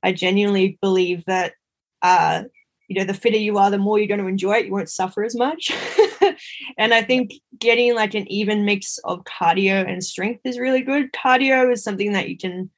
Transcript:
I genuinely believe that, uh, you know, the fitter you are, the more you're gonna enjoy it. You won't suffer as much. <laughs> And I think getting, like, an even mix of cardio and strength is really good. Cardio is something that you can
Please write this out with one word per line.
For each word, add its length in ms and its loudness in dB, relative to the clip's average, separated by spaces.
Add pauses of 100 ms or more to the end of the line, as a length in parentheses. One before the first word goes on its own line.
I 100 0
genuinely 680 0
believe 440 0
that, 280 -2 (480)
uh, 420 4 (440)
you 80 -6
know, 80 0
the 100 -4
fitter 240 0
you 200 0
are, 120 4
the 80 0
more 200 2
you're 160 2
gonna 140 -4
enjoy 300 0
it. 80 -2
You 60 -8
won't 180 -4
suffer 340 -4
as 100 -6
much. 380 -2
<laughs> 80 -6 (960)
And 160 2
I 80 4
think 300 0 (260)
getting, 360 4
like, 200 -2
an 160 -4
even 340 0
mix 400 -2
of 200 -6
cardio 640 0
and 160 -6
strength 400 -6
is 140 -6
really 240 0
good. 300 -2
Cardio 600 2
is 120 -2
something 280 -2
that 160 -2
you 80 -8
can 420 -8